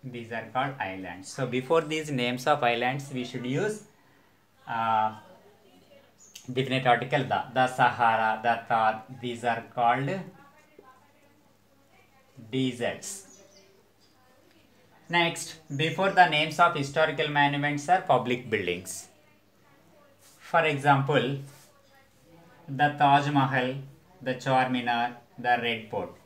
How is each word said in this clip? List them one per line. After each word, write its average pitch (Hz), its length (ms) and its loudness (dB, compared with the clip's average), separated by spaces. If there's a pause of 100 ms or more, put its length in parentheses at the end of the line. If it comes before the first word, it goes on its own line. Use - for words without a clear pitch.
These 117 300 -12
are 113 120 -8 (120)
called 139 180 -2 (160)
islands. 92 460 -12
So 131 100 -4
before 127 360 0 (100)
these 156 180 -6
names 123 360 -2
of 147 140 2 (120)
islands, 123 400 -4
we 127 100 -6
should 120 240 -8 (160)
use, 214 200 -4 (840)
uh, 113 420 2 (1500)
definite 131 340 0
article 131 400 2
the. 98 80 0 (160)
The 127 120 4
Sahara, 113 640 2 (160)
the 117 80 4 (140)
Thar, 110 360 0 (200)
these 117 280 -8
are 113 120 -4 (120)
called 127 340 2 (2500)
deserts. 120 560 -4 (2000)
Next, 170 300 0 (340)
before 190 280 0 (100)
the 180 80 10
names 156 380 0
of 170 100 2
historical 151 520 0
monuments 143 600 0
are 185 140 4 (120)
public 120 360 0
buildings. 92 600 -4 (1300)
For 165 240 0 (100)
example, 139 640 2 (1300)
the 143 220 2 (140)
Taj 143 260 6
Mahal, 135 460 2 (480)
the 127 100 -2 (120)
Charminar, 123 720 0 (200)
the 120 180 2 (120)
Red 113 240 -4
Fort. 92 240 -6 (100)